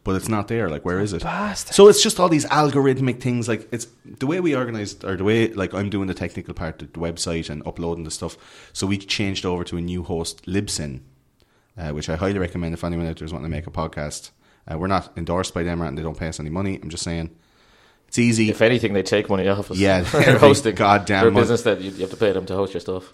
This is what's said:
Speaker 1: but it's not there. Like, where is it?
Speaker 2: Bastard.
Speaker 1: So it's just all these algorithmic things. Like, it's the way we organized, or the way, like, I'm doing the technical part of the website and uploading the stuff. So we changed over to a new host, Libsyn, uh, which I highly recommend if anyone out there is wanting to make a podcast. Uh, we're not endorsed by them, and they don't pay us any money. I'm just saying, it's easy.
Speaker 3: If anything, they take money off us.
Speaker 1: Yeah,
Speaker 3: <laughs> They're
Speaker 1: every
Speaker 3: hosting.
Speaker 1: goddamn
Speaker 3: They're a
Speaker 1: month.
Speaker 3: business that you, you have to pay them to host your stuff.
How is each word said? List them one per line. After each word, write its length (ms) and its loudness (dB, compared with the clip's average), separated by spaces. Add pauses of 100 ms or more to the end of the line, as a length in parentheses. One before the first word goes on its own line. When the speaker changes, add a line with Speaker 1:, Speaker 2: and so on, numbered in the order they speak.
Speaker 1:
but 120 -2
it's 140 -4
not 180 -2
there. 220 -2
Like, 160 -6
where 140 -2
is 140 -2
it? 100 -4
Speaker 2:
Bastard. 520 -6
Speaker 1:
So 120 12
it's 140 8
just 180 0
all 100 4
these 160 2
algorithmic 720 2
things. 280 -2
Like, 240 -4
it's 160 -8 (180)
the 220 -6
way 120 0
we 160 2
organized, 480 -4
or 140 -2
the 60 -2
way, 260 4
like, 240 -4
I'm 160 -2
doing 180 -2
the 60 -2
technical 400 -8
part 280 -8
of 120 -16
the 60 -10
website 500 -4
and 180 -10
uploading 360 -6
the 80 -10
stuff. 260 -10 (340)
So 160 -6
we 120 0
changed 480 -4
over 180 -2
to 120 -6
a 40 -4
new 220 -4
host, 420 -6
Libsyn, 560 -4 (760)
uh, 120 -6
which 200 -6
I 80 -2
highly 220 -2
recommend 360 -4
if 80 -10
anyone 240 -2
out 100 -8
there 80 -12
is 80 -10
wanting 180 -8
to 40 -4
make 120 -8
a 40 -16
podcast. 580 -6 (420)
Uh, 60 -6
we're 100 -4
not 300 -2
endorsed 360 -2
by 100 -2
them, 180 -2
and 160 -6
they 60 -6
don't 140 -6
pay 100 -6
us 120 -8
any 120 -8
money. 300 -4
I'm 100 -12
just 120 -8
saying, 280 -4 (760)
it's 120 -2
easy. 320 4
Speaker 3:
If 100 0
anything, 320 4
they 80 2
take 260 0
money 200 2
off 240 0
us. 80 -4
Speaker 1:
Yeah, 220 4
Speaker 3:
<laughs> 100 -4
They're 100 4
Speaker 1:
every 180 6
Speaker 3:
hosting. 360 6
Speaker 1:
goddamn 460 4
Speaker 3:
They're 80 8
a 20 4
Speaker 1:
month. 140 6
Speaker 3:
business 180 2
that 180 2
you, 80 -10
you 120 -10
have 100 -4
to 60 -14
pay 140 2
them 140 -2
to 80 -6
host 220 -2
your 60 -6
stuff. 320 -8